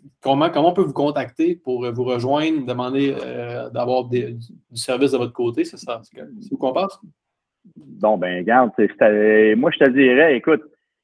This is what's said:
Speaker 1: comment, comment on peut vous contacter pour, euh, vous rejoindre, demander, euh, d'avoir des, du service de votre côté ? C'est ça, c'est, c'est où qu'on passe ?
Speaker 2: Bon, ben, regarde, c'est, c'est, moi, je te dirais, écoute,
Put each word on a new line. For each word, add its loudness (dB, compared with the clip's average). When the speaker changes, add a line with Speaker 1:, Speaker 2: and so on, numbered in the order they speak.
Speaker 1:
comment, 2
comment 2
on -4
peut -2
vous 0
contacter -2
pour, -6
euh, -4
vous -4
rejoindre, -2
demander, -2
euh, -10
d'avoir -2
des, -4
du -16
service 0
de 0
votre -4
côté ? -4
C'est -16
ça, -12
c'est, -20
c'est -12
où -8
qu'on -4
passe ? -4
Speaker 2:
Bon, -2
ben, -4
regarde, 2
c'est, 2
c'est, 4
moi, 2
je 2
te 6
dirais, 4
écoute, 0